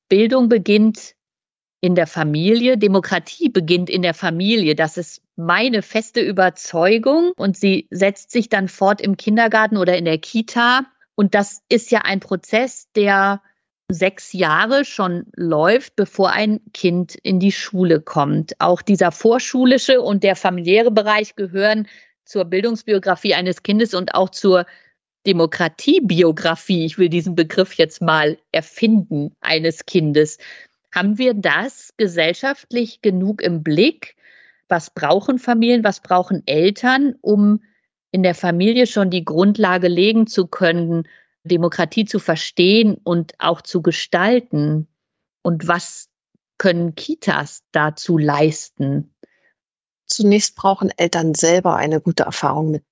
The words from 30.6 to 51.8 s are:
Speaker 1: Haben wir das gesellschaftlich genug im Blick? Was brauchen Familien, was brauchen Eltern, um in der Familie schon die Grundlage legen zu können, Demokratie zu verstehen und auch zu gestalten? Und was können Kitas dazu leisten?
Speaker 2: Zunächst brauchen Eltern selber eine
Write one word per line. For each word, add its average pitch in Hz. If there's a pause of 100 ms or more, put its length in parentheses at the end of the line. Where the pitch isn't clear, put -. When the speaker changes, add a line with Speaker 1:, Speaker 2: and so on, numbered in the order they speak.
Speaker 1:
Haben 202
wir 254
das 196
gesellschaftlich 220
genug 190
im 170
Blick? 175 (540)
Was 165
brauchen 196
Familien, 233
was 202
brauchen 180
Eltern, 247
um 208 (480)
in 185
der 175
Familie 196
schon 196
die 175
Grundlage 185
legen 214
zu 185
können, 170 (340)
Demokratie 170
zu 202
verstehen 190
und 170
auch 165
zu -
gestalten? 160 (560)
Und 160
was - (480)
können 170
Kitas 147
dazu 156
leisten? 147 (960)
Speaker 2:
Zunächst -
brauchen 196
Eltern 165
selber 175
eine 151